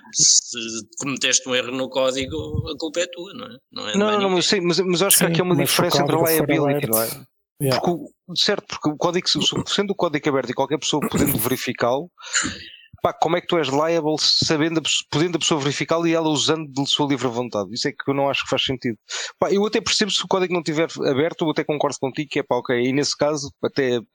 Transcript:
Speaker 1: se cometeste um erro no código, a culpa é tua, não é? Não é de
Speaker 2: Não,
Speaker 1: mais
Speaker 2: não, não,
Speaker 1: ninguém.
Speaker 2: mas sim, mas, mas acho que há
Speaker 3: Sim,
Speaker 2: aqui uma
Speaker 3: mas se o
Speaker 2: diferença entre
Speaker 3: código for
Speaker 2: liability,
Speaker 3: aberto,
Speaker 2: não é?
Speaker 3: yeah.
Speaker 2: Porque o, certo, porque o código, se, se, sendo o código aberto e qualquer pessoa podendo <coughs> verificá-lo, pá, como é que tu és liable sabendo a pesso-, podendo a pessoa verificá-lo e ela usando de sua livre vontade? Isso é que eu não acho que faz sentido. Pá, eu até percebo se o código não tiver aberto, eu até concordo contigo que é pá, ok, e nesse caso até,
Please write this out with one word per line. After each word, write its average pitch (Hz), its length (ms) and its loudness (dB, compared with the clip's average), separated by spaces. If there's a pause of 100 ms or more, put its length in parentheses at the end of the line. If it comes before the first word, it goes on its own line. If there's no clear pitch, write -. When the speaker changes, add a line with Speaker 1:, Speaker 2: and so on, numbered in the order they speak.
(120)
Speaker 1:
se - 460 2 (400)
cometeste 131 500 0
um 127 60 0
erro 123 180 -2
no 131 180 -4
código, 131 460 0 (320)
a 156 100 -8
culpa 160 220 -4
é 180 60 0
tua, 175 280 -12
não - 120 -12
é? 113 100 -16 (160)
Não 101 160 -8
é 104 40 -4
de 190 60 2
Speaker 2:
Não, 208 80 4
Speaker 1:
mais 208 120 2
Speaker 2:
não, 202 40 2
não, 196 80 2
Speaker 1:
ninguém. 185 60 4
Speaker 2:
mas 170 100 2
sim, 208 140 4
mas, 175 200 2
mas 180 220 2
acho 196 160 4
que 185 60 4
há - 40 4
Speaker 3:
Sim, 170 40 0
Speaker 2:
aqui 165 100 2
uma 180 120 2
Speaker 3:
mas 143 40 4
se 143 40 2
o 139 40 0 (180)
Speaker 2:
diferença - 180 2
entre 147 140 2
Speaker 3:
código 165 220 2
for 151 100 2
Speaker 2:
liability, 147 380 2
Speaker 3:
aberto, 110 40 -6
Speaker 2:
não 113 120 4
é? - 240 -6 (360)
Speaker 3:
yeah. 131 180 2
Speaker 2:
Porque 170 240 0 (240)
o, 170 80 -14
certo, - 320 0
porque - 220 -4
o 151 60 -2
código, 175 320 0
se, 156 140 0
se, - 120 0 (120)
sendo 202 240 0
o 196 60 -4
código 151 320 0
aberto 131 220 0
e 113 40 -6
qualquer 135 240 0
pessoa 147 300 -2
podendo 143 300 0
<coughs> - 0 -
verificá-lo, 123 720 -2 (920)
pá, 170 120 2
como 165 220 2
é 175 40 -2
que - 60 -10
tu - 100 0
és 151 120 2
liable 156 500 2
sabendo 160 600 2
a 156 40 2
pesso-, - 280 -2
podendo 165 260 2
a - 20 -8
pessoa 160 220 0
verificá-lo 156 460 0
e 165 80 4
ela 165 140 2
usando 151 420 0
de 135 200 -2
sua 147 180 2
livre 131 200 0
vontade? 113 440 -4
Isso 127 160 -4
é 131 40 -2
que - 180 -6
eu 143 40 -2
não 139 140 0
acho 131 160 -2
que - 60 -10
faz - 140 2
sentido. 123 320 -2 (420)
Pá, 170 120 0
eu 196 160 4
até 220 140 0
percebo - 300 0
se - 120 -2
o 185 60 -10
código 185 240 2
não 175 100 0
tiver 156 260 0 (180)
aberto, 147 400 0
eu 156 40 2
até 151 140 -2
concordo 147 340 0
contigo 139 320 -4
que - 100 -2
é - 20 0
pá, 127 140 -2
ok, 123 220 0
e 123 140 2
nesse 139 240 0
caso 147 340 0 (140)
até, 123 360 0 (140)